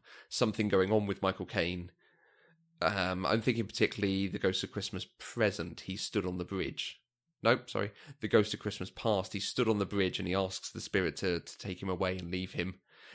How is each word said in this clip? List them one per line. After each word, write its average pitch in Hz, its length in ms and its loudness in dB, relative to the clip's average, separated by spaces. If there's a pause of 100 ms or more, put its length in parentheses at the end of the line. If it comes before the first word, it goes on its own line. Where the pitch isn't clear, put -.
(280)
something 107 400 2
going 95 240 4
on 107 140 4
with 98 160 -4
Michael 95 240 0
Caine. 87 440 -2 (920)
Um, 92 460 2
I'm 107 160 4
thinking 113 240 2
particularly 98 600 0
The 85 100 -4
Ghost 95 260 0
of - 80 -6
Christmas - 340 -6 (120)
Present, 98 640 -2
he 90 160 -6
stood - 280 -2
on 90 140 -2
the 87 60 -2
bridge. - 560 -4 (420)
Nope, 120 280 2
sorry. 101 200 -2 (300)
The 107 80 -2
Ghost 110 260 6
of - 60 -8
Christmas - 300 -4
Past, 104 420 0
he 95 80 -2
stood 113 280 0
on 104 100 4
the 98 80 2
bridge 95 340 0
and 92 80 -2
he 90 60 0
asks 95 360 -2
the - 100 -8
spirit 90 380 0
to, 87 220 0
to - 180 -14
take 95 240 -8
him 98 60 -4
away 92 280 0
and 87 140 -8
leave 92 220 -4
him. 92 240 -4 (380)